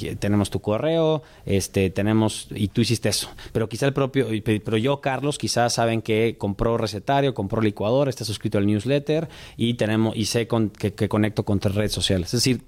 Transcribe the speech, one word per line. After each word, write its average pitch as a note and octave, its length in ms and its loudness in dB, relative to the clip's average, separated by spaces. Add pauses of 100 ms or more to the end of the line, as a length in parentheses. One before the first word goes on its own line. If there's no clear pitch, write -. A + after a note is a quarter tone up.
(160)
tenemos G2+ 340 2
tu G2 120 -4
correo, D#3 600 0 (240)
este, F#2+ 460 0
tenemos, A2 580 0
y G#2 200 -2
tú - 120 0
hiciste A2 280 0
eso. - 200 -2 (220)
Pero A2 180 -2
quizá A#2 160 -4
el C#3 80 2
propio, C3 400 0
y G#2+ 80 -2
pe-, G#2+ 180 2
pero A2+ 180 -2
yo, C#3 220 0
Carlos, C3+ 380 -2
quizás A#2 380 0
saben A2+ 260 2
que A2 380 0
compró A2+ 360 0
recetario, A#2 600 0
compró A2 260 -2
licuadora, A2+ 480 2
está A#2+ 160 -6
suscrito G#2+ 320 -2
al G2+ 80 2
newsletter C#3 640 0 (280)
y A#2+ 180 0
tenemos, A2 420 2
y A2 80 0
sé A2+ 220 0
con, A2 240 0
que, - 240 -4
que G#2 120 0
conecto G#2+ 380 0
con G2+ 140 2
tres G2 160 0
redes G#2 160 0
sociales. F#2 420 0
Es A#2+ 100 2
decir, B2+ 240 0